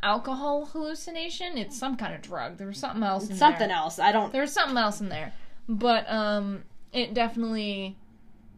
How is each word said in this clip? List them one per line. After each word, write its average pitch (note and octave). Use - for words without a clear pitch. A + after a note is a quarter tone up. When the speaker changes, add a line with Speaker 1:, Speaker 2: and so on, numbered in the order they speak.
Speaker 1:
alcohol C4+
hallucination. D#4+
It's -
some C4
kind E3+
of -
drug. D#3+
There G3
was G3+
something A3+
else G3
Speaker 2:
It's G#3
Speaker 1:
in F#3+
Speaker 2:
something G#3
Speaker 1:
there. F3+
Speaker 2:
else. D#3+
I F#3+
don't G#3+
Speaker 1:
There C4+
was D4
something C#4+
else G#3+
in G3
there. D#3
But, A3+
um, G#3
it A#3
definitely A3